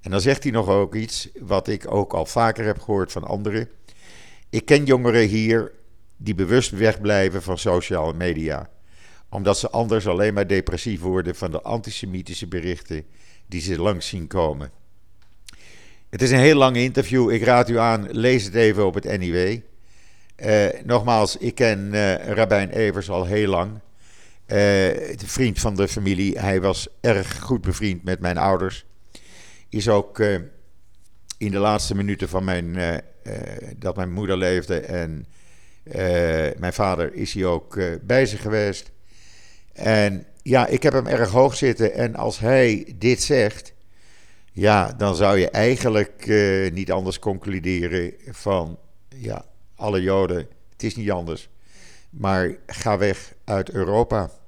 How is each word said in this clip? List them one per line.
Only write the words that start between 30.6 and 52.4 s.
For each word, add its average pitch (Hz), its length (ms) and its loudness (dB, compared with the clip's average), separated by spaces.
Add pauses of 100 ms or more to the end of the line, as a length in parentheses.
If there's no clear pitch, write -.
in 104 140 -4
de 101 60 -2
laatste 104 380 2
minuten 101 340 -2
van 92 140 -2
mijn, 90 320 -2
eh, 85 200 -2
eh, 76 60 -6 (760)
dat 92 180 -4
mijn 90 160 -4
moeder 95 260 -2
leefde 90 420 0
en, 82 460 -6 (580)
eh, - 160 -10 (580)
mijn 90 160 -4
vader, 87 400 0
is 76 200 -6
hij 95 120 -2
ook, 85 320 -2
eh, 92 80 -2 (160)
bij 127 240 2
ze 104 120 -4
geweest. 104 540 -4 (840)
En 104 520 2 (160)
ja, 127 260 4
ik - 160 0
heb 131 100 4
hem 131 140 0
erg 117 220 2
hoog 127 260 6
zitten. 117 380 2
En 117 220 -2
als 110 240 -4
hij 120 580 2
dit 117 240 2
zegt, 117 520 0 (800)
ja, 101 420 4
dan 101 220 0
zou 98 220 4
je 90 120 2
eigenlijk, 110 800 0
eh, 95 440 2
niet 92 200 -4
anders 92 280 -2
concluderen 90 960 -4 (140)
van, 90 520 -4 (280)
ja, 127 400 -12 (280)
alle 104 260 -2
Joden, 92 460 0 (240)
het - 120 -12
is 113 120 -4
niet 101 160 -4
anders. 87 380 -6 (600)
Maar 92 460 0 (120)